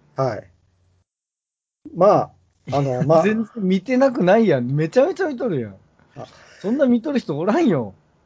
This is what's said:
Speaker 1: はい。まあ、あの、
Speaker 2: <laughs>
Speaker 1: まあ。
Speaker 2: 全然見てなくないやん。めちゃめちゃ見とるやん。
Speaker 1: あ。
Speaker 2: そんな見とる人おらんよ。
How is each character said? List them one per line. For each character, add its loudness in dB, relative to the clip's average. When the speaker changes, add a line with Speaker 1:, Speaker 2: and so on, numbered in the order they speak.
Speaker 1:
は -4
い。 -16
ま 4
あ、 0
あ 0
の、 -2
Speaker 2:
<laughs> -2
Speaker 1:
ま 6
あ。 2
Speaker 2:
全 0
然 -20
見 0
て -2
な 2
く -2
な 4
い 2
や 2
ん。 -4
め -2
ち 0
ゃ 4
め -2
ち -6
ゃ -2
見 -8
と -4
る -4
や -8
ん。 -20
Speaker 1:
あ。 -16
Speaker 2:
そ -6
ん -2
な 2
見 2
と -6
る 0
人 -6
お -4
ら 0
ん 2
よ。 -2